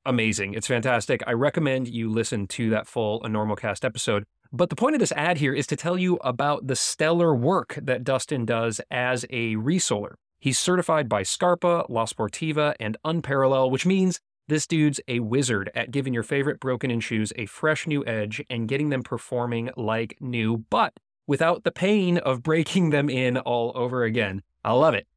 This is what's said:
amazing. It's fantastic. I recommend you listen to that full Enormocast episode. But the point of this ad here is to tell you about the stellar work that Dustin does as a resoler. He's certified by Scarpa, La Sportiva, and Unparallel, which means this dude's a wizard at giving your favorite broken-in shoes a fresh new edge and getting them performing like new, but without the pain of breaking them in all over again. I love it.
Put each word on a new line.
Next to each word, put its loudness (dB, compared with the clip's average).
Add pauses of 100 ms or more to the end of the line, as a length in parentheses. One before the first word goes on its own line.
amazing. 0
It's -6
fantastic. 0
I -2
recommend 0
you -4
listen -2
to -2
that 0
full -2
Enormocast -2
episode. -2 (260)
But 2
the -4
point 2
of 0
this 2
ad 0
here 2
is -2
to -2
tell -2
you 2
about -2
the 0
stellar 2
work 0
that -2
Dustin -2
does 0
as 0
a -2
resoler. 0 (220)
He's 0
certified 2
by 0
Scarpa, 2
La 0
Sportiva, -2
and -4
Unparallel, 2
which -2
means 2 (260)
this 0
dude's 4
a -2
wizard 0
at -4
giving -2
your 0
favorite -2
broken-in -2
shoes -2
a -6
fresh -2
new 0
edge -4
and -4
getting -2
them -2
performing -4
like -4
new, -2 (100)
but 0 (340)
without 0
the 0
pain 2
of 0
breaking 2
them 2
in 0
all -2
over -2
again. -2 (200)
I 0
love 6
it. -2 (100)